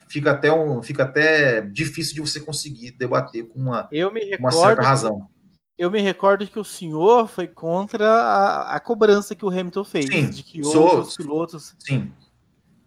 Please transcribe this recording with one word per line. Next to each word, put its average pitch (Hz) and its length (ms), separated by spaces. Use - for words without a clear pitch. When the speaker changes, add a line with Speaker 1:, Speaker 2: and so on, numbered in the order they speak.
Speaker 1:
fica 147 240
até 143 200
um, 143 320
fica 151 200
até 147 580
difícil 143 540
de 156 60
você 151 180
conseguir 143 520
debater 127 560
com - 120
uma, 127 320
Speaker 2:
Eu 170 200
me 208 260
Speaker 1:
uma 127 140
certa 165 160
Speaker 2:
recordo 220 140
que 120 40
Speaker 1:
razão. 113 440
Speaker 2:
eu 175 120
me 208 120
recordo 196 460
que - 120
o 208 40
senhor 190 640
foi 175 200
contra 196 600
a, 202 680
a 147 40
cobrança 208 540
que 208 120
o 196 40
Hamilton 185 360
fez, 156 200
Speaker 1:
Sim, 139 240
Speaker 2:
de - 140
que 160 200
Speaker 1:
sou, 156 340
Speaker 2:
outros - 180
pilotos 156 640
Speaker 1:
sim. 104 320